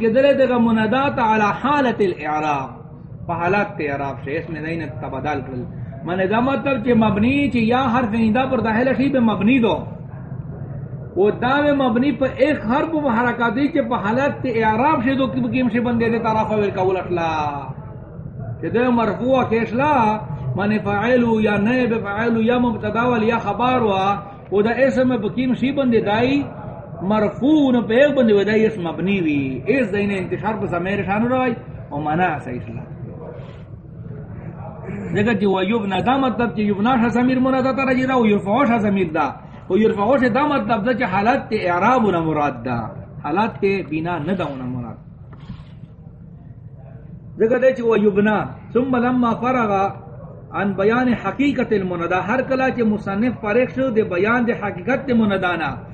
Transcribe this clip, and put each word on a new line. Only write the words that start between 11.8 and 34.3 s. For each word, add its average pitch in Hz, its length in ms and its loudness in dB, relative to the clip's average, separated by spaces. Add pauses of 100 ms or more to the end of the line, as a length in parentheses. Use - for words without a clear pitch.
په 262 120 -2
ایک 262 340 2 (120)
حرف 311 200 0
په 294 280 0
حرکت 233 360 0
دی 277 140 2
چې 247 200 0
په 247 60 -2
حالت 226 480 0
ته 262 80 -2 (140)
اعراب 247 380 2
شي 269 120 2
دو 262 120 2
کې 240 260 -2
کیم 254 160 2
شي 240 120 0
باندې 233 300 0
د 226 120 0
طرف 220 280 0
ور 208 200 0
کول 185 260 0
اخلا. 170 360 -2 (1300)
چې 160 120 -4
د 214 40 4 (100)
مرفوع 233 560 2
کې 226 180 0
اخلا، 226 580 2 (360)
معنی 208 220 0
فاعل 214 460 2 (160)
یا 208 160 2
نائب 226 360 2 (100)
فاعل 220 340 0 (100)
یا 240 120 4
مبتدا 214 520 0
ول 233 120 2
یا 226 160 2
خبر 240 440 0
وا، 196 360 2 (340)
و 202 100 4
دا 220 80 2
اسم 254 460 2
په 208 120 -2
کیم 254 260 0
شي 262 180 0
باندې 240 320 2
دای 247 400 2 (580)
مرفوع 240 720 2
نه 247 100 4
په 202 100 -2
یو 277 240 6
باندې 233 240 4
ودای 214 260 4
اسم 196 220 -2
مبنی 180 320 0
وي. 139 460 -2
اس 233 260 2
دینه 202 220 0
انتشار 180 460 -4
په 202 60 -4
ضمیر 185 360 -2
شان 208 260 0
راوي 254 280 0 (360)
او 143 80 -6
معنا 156 380 0
صحیح 123 240 -8
اخلا. 113 200 -10 (2250)